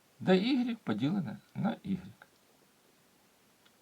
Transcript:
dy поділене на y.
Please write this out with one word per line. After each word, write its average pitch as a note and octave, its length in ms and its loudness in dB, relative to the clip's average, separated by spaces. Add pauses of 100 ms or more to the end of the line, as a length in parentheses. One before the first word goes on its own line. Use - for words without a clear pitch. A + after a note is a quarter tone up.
(220)
dy A#3 640 2
поділене C#3 540 -2 (180)
на F3 140 0
y. - 300 -4 (1800)